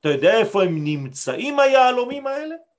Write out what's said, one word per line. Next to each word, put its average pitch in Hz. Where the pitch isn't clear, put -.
אתה 156
יודע 151
איפה 202
הם 160
נמצאים, 147
היהלומים 269
האלה? 302